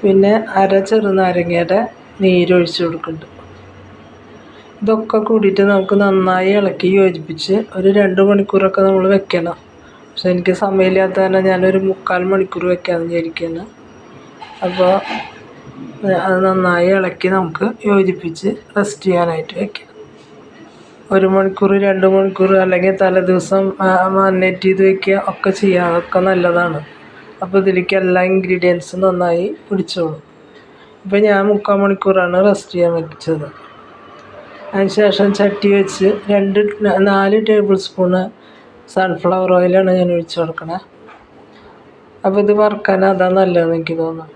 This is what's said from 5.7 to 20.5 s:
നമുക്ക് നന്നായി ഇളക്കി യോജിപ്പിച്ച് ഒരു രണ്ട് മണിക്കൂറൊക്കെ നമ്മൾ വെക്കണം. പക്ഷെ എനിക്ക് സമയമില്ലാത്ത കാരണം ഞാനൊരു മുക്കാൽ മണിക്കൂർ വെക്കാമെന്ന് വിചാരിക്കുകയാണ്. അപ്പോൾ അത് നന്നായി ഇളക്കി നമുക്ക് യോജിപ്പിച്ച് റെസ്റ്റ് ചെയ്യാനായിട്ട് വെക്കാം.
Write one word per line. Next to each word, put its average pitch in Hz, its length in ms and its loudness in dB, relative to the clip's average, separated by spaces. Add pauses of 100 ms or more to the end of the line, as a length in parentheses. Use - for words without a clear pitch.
നമുക്ക് 196 300 2
നന്നായി 190 580 2
ഇളക്കി 185 300 -2 (100)
യോജിപ്പിച്ച് 165 560 -2 (220)
ഒരു 190 120 2 (100)
രണ്ട് 190 300 2
മണിക്കൂറൊക്കെ 196 580 2
നമ്മൾ 190 160 2 (100)
വെക്കണം. 175 440 -2 (500)
പക്ഷെ - 260 -6
എനിക്ക് 180 280 0
സമയമില്ലാത്ത 190 600 0
കാരണം 190 280 2
ഞാനൊരു 185 300 2 (100)
മുക്കാൽ 185 420 -4
മണിക്കൂർ 190 400 -2
വെക്കാമെന്ന് 175 400 -4
വിചാരിക്കുകയാണ്. 165 520 -6 (1000)
അപ്പോൾ 180 260 2 (1300)
അത് 185 120 0 (100)
നന്നായി 180 500 2
ഇളക്കി 185 400 -2
നമുക്ക് 180 300 -4 (240)
യോജിപ്പിച്ച് 190 580 -2 (300)
റെസ്റ്റ് 202 280 -6
ചെയ്യാനായിട്ട് 170 540 -2
വെക്കാം. - 260 -10 (1300)